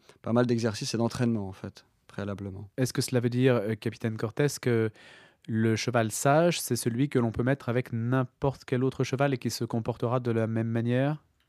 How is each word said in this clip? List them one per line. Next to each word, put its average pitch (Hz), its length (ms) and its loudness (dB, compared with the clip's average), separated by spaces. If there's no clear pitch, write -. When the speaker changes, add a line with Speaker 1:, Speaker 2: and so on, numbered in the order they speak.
Speaker 1:
pas 107 140 -2
mal 123 120 4
d'exercices 117 460 -2
et 113 60 0
d'entraînement, 113 500 -2
en 92 40 -10
fait, - 340 -14
préalablement. 98 720 -10
Speaker 2:
Est-ce 131 160 0
que - 80 -2
cela 127 200 0
veut 120 100 0
dire, 123 240 4
euh, 110 220 0
capitaine 110 420 -4
Cortés, 143 300 0
que 113 300 2
le 110 260 4
cheval 117 340 2
sage, 160 500 2
c'est - 160 -2
celui 123 320 0
que 131 100 0
l'on 120 120 2
peut 117 120 -2
mettre 131 280 0
avec 123 240 -2
n'importe 127 720 -2
quel 127 180 0
autre 131 180 -2
cheval 139 300 0
et 123 60 -2
qui 120 100 -4
se 113 160 -4
comportera 120 560 -2
de 123 100 -2
la 113 160 0
même 113 220 -2
manière ? 123 560 0